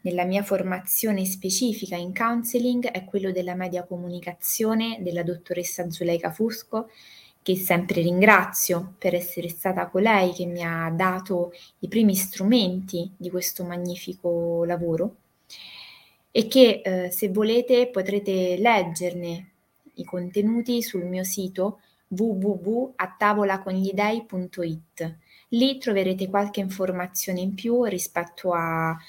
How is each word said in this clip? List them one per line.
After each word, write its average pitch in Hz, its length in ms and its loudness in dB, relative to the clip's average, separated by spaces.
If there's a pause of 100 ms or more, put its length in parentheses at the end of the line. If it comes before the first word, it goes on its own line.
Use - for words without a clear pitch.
nella 175 200 0
mia 185 180 2
formazione 190 840 -2
specifica 190 680 -2
in 175 160 -6
counseling 240 760 0
è 185 180 -6
quello 190 260 -2
della 180 220 -4
media 180 300 -4
comunicazione 180 1160 -4
della 170 200 -2
dottoressa 175 720 -6
Zuleika 170 400 -2
Fusco, 220 580 -4 (540)
che 185 120 2
sempre 180 460 0
ringrazio 180 960 4
per 180 160 0
essere 175 360 -4
stata 180 400 -4
colei 190 440 4
che 175 140 -4
mi 175 160 -4
ha 165 260 -2
dato 180 640 0 (260)
i 180 80 -6
primi 208 280 4
strumenti 185 1000 0
di 175 140 -10
questo 180 340 -4
magnifico 175 1000 -2
lavoro 170 540 -2 (1120)
e 220 160 2
che, 240 360 8
eh, 185 280 -2
se 196 180 -2
volete, 240 600 4
potrete 190 680 0
leggerne 175 920 0 (460)
i 170 80 -10
contenuti 214 800 0
sul 190 220 -4
mio 185 200 -4
sito 190 560 -4 (280)
w 190 160 -2
w 196 400 0
w 240 320 -2
a 185 200 -4
tavola 208 440 2
con 190 140 -6
gli 190 200 0
dei 214 320 0
punto 180 380 -6
it. 165 540 -8 (320)
Lì 262 280 2
troverete 190 500 0
qualche 202 320 0
informazione 185 800 -2
in 190 120 -2
più 233 300 2
rispetto 180 680 -2
a 165 460 0 (120)